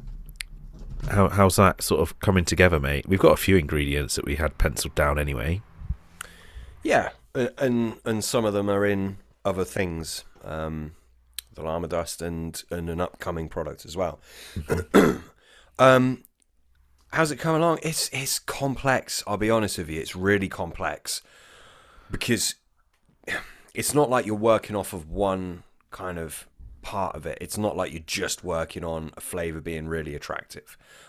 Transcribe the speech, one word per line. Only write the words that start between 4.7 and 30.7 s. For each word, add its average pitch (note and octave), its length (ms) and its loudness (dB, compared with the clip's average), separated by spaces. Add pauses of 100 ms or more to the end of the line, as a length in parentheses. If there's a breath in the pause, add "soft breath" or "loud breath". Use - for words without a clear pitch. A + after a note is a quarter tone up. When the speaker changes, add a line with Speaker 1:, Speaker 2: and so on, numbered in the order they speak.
Speaker 1:
down C#2+ 240 4
anyway. D2 420 -2 (1200 loud breath)
Speaker 2:
Yeah, F3+ 260 4 (240)
a-, B2+ 180 0 (120)
and, A#2 400 2
and A2 200 -2
some A#2 220 2
of G#2 80 4
them G2+ 160 2
are G2+ 160 4
in G2 320 0 (280)
other F#2+ 180 0
things. E2 600 -4 (200)
Um, D#2+ 500 -8 (600)
the - 100 -12
llama D#2+ 240 -4
dust E2+ 340 -6
and, E2 480 -6
and E2+ 200 -6
an E2 120 -6
upcoming E2 480 -6
product D2+ 360 -8
as D#2 120 -16
well. E2+ 220 -4 (720 loud breath)
<clears throat> D#2+ 300 6 (560 soft breath)
Um, B2+ 440 6 (920)
how's D#3+ 180 2
it C#3 60 -6
come D#3+ 180 0
along? D#3+ 280 2
It's, - 280 -4
it's C3+ 280 -4
complex, - 880 -2
I'll G2+ 100 -2
be G#2+ 140 2
honest A2 260 2
with D#2+ 140 -8
you. D#2 100 -4
It's - 140 -10
really F#2+ 340 2
complex E2 720 -6 (880 soft breath)
because - 460 -2 (1200 loud breath)
it's - 180 -4
not C#3+ 160 4
like B2 160 2
you're G#2 80 -2
working G#2+ 420 2
off G2 180 -4
of D#2+ 140 -10
one F#2 540 -2 (300)
kind F#2 260 -10
of - 300 -10 (340)
part G2 340 -4
of D#2 120 -12
it. D#2 120 -8
It's - 200 -8
not G2+ 180 0
like F2 140 -4
you're D#2+ 160 -10
just - 360 -4
working E2 400 -4
on D#2+ 320 -6
a - 60 -18
flavour E2+ 400 -6
being D#2+ 260 -8
really D#2 280 -6
attractive - 640 -12 (300 soft breath)